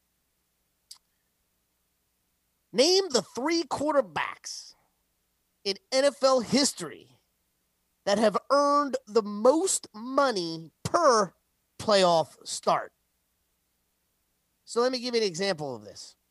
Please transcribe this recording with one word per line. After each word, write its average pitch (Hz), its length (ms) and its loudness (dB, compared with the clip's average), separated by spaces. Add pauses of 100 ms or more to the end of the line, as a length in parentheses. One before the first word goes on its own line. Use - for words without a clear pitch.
(2750)
Name 359 360 4
the 233 120 0
three 320 420 -4
quarterbacks 247 1120 -4 (880)
in 196 120 -4 (160)
N 262 140 2
F 285 160 -2
L 262 200 4
history 175 640 -2 (1000)
that 202 100 2
have 214 200 2 (120)
earned 285 560 2
the 214 160 0
most 247 720 0
money 214 800 -4 (120)
per 247 500 2 (460)
playoff 180 500 2 (140)
start. 139 480 -4 (1700)
So 233 160 -4
let 254 100 0
me 254 80 -8
give 240 140 -6
you 226 80 0
an 214 60 0
example 156 480 -4
of 104 100 -16
this. - 300 -20 (160)